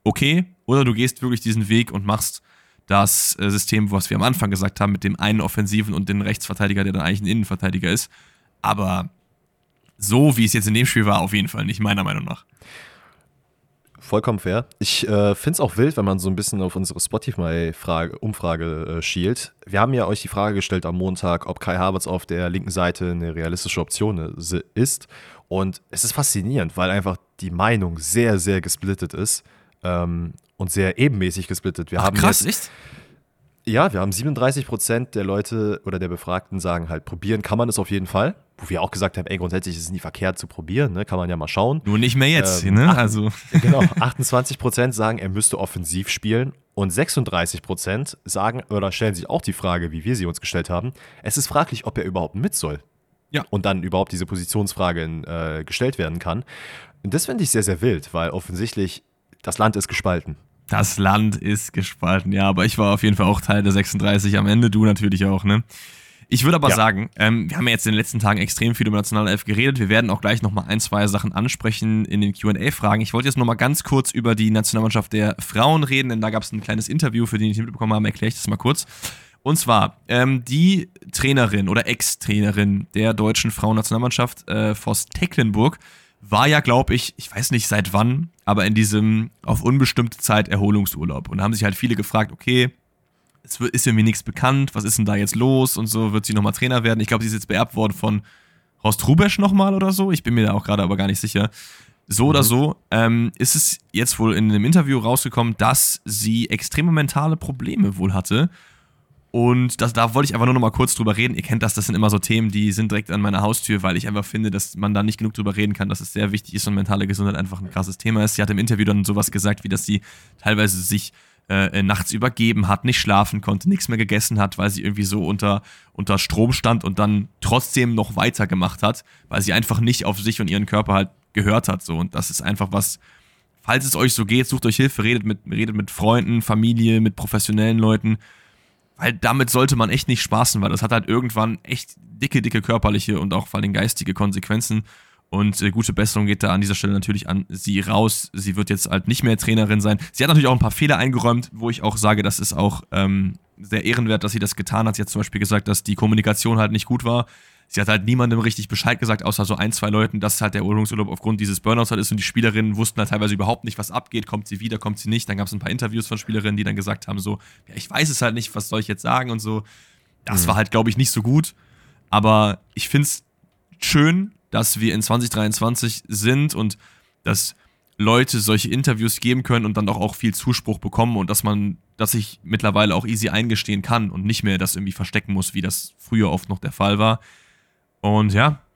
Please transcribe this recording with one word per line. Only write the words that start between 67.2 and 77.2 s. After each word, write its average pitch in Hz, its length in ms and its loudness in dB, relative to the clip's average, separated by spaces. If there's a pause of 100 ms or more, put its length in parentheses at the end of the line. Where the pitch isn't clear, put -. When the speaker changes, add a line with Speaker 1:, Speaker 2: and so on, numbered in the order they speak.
Speaker 1:
wir 143 80 -6
haben 123 120 0
ja - 20 2
jetzt 113 160 0
in 107 60 2
den 107 60 2
letzten 107 200 -2
Tagen 104 220 2
extrem 113 340 0
viel 107 140 0
über 104 80 0
Nationalelf 104 480 0
geredet, 123 340 2
wir 101 100 0
werden 110 220 2
auch 101 100 -2
gleich 107 220 0
nochmal 101 240 -2
ein, 107 140 0
zwei 104 260 0
Sachen 104 260 -2
ansprechen 110 720 -2
in 104 160 -2
den 101 120 0
Q - 160 -2
and 104 120 0
A-Fragen. 107 400 0
Ich 110 120 -6
wollte 123 160 0
jetzt 135 100 -2
nochmal 117 160 2
ganz 131 300 -2
kurz 135 260 2
über 117 240 0
die 110 160 2
Nationalmannschaft 110 640 0
der 107 260 0
Frauen 147 460 2
reden, 135 240 0
denn 113 120 -2
da 107 100 -2
gab's 107 200 -6
ein 107 100 -6
kleines 107 280 -4
Interview, 117 380 0